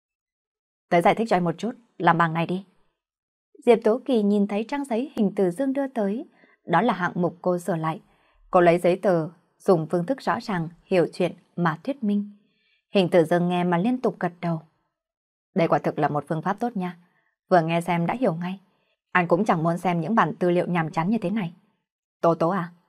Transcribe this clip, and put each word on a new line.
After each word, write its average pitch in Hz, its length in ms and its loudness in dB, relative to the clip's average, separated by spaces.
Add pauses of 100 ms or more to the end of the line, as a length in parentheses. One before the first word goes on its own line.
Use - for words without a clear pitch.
(920)
"Tới 175 120 4
giải 190 120 4
thích 226 160 -4
cho 196 60 2
anh 180 80 0
một 165 140 -2
chút, 226 140 -6 (260)
làm 170 200 4
bằng 165 160 0
này 165 120 -2
đi." 185 180 -6 (1000)
Diệp 233 180 6
Tố 233 200 2
Kỳ 233 180 2
nhìn 202 240 2
thấy 208 220 -4
trang 285 160 -6
giấy 254 320 -4
Hình 202 180 0
Tử 196 160 0
Dương 269 220 -2
đưa 269 140 -4
tới, 226 420 -6 (380)
đó 165 160 2
là 240 100 2
hạng 175 220 -4
mục 170 280 -2
cô 180 160 0
sửa 175 180 -4
lại. 160 240 -4 (500)
Cô 185 100 4
lấy 175 180 6
giấy 180 180 2
tờ, 175 320 0 (300)
dùng 170 320 2
phương 175 160 -2
thức 269 140 -4
rõ 226 200 -4
ràng, 175 280 -2 (160)
hiểu 175 280 2
chuyện 170 200 -2 (240)
mà 165 280 0
thuyết 277 200 -6
minh. 208 320 -2 (540)
Hình 185 180 2
Tử 175 160 6
Dương 175 240 0
nghe 180 160 0
mà 175 140 0
liên 247 220 -2
tục 202 200 -2
gật 175 200 -4
đầu. 165 200 -4 (920)
"Đây 160 140 2
quả 156 100 2
thực - 200 -4
là 151 100 2
một 147 200 -4
phương 165 140 -4
pháp 185 180 -2
tốt 240 160 -4
nha. 180 200 -6 (520)
Vừa 180 120 4
nghe 165 200 0
xem 170 260 -2
đã - 80 -2
hiểu 233 200 0
ngay. 175 260 -8 (520)
Anh 180 160 2
cũng 180 160 2
chẳng 180 180 0
muốn 170 160 0
xem 175 220 -2
những 160 140 -2
bản 175 240 2
tư 180 120 0
liệu 175 160 2
nhàm 165 240 -2
chán 170 200 -2
như 233 80 0
thế 180 120 -4
này." 202 220 -6 (680)
"Tố 220 140 4
Tố - 140 0
à, 175 240 -4 (160)